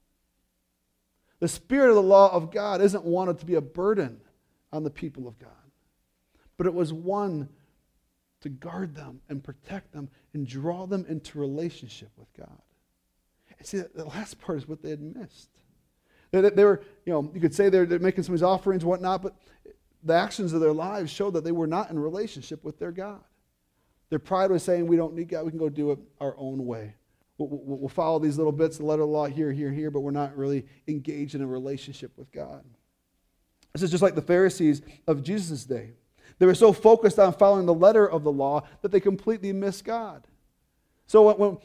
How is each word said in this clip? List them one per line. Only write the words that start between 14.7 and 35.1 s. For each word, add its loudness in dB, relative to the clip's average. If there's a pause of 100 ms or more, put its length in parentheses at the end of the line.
they -12
had -12
missed. -18 (840)
They, 2
they, 6
they 4
were, 4 (240)
you -4
know, -4
you -6
could 0
say 4
they're, 4
they're -2
making -2
some -6
of -2
these 2
offerings 0
and 0
whatnot, -2
but -10 (680)
the 0
actions 0
of 0
their 4
lives -6
showed -4
that -4
they -6
were -2
not -4
in -6
relationship -8
with -14
their -8
God. -14 (880)
Their -2
pride 0
was 2
saying, 0
"We 4
don't -2
need -8
God. -8
We -6
can -10
go 0
do -2
it -4 (220)
our -6
own -8
way. -10 (460)
We'll, -6
we'll, -10
we'll -8
follow -2
these 0
little 0
bits, -2
the -8
letter 0
of 0
the -2
law -2
here, -4
here, -6
here, -6
but -4
we're -6
not -6
really -4 (220)
engaged -8
in -6
a -6
relationship -10
with -20
God." -14 (1120)
This -4
is 0
just 2
like 4
the -2
Pharisees 2 (240)
of 0